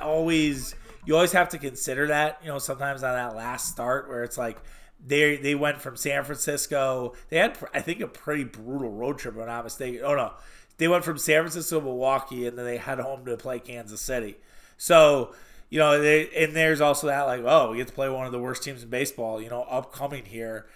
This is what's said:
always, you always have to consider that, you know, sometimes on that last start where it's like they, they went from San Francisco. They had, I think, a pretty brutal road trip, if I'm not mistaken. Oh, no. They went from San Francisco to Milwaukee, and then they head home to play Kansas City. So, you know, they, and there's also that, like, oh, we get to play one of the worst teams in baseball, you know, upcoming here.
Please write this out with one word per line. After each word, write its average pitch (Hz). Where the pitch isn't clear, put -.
always, 156
you 156
always 175
have 180
to 165
consider 135
that, 151
you 165
know, 143
sometimes 135
on 127
that 123
last 120
start 127
where 120
it's 120
like 117
they, 147
they 139
went 143
from 127
San 143
Francisco. 135
They 160
had, 220
I 139
think, 165
a -
pretty 147
brutal 120
road 123
trip, 113
if 107
I'm 113
not 117
mistaken. 123
Oh, 143
no. 123
They 160
went 175
from 165
San 156
Francisco 165
to 147
Milwaukee, 131
and 120
then 123
they 120
head 127
home 127
to 120
play 127
Kansas 113
City. 117
So, 151
you 143
know, 147
they, 151
and 156
there's 160
also 147
that, 139
like, 127
oh, 127
we 117
get 123
to -
play 135
one 131
of 123
the 123
worst 123
teams 135
in 117
baseball, 117
you 113
know, 120
upcoming 135
here. 110